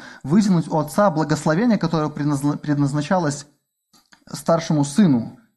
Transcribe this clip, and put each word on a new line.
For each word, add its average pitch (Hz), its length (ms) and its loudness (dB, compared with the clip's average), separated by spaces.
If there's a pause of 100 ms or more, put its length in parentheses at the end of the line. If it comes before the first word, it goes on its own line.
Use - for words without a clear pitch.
(240)
вытянуть 185 440 2
у 165 100 -2
отца 190 320 0
благословение, 156 680 0
которое 160 320 -2
предназна-, 147 480 -2
предназначалось 147 880 -2 (840)
старшему 165 540 0
сыну. 143 560 0 (180)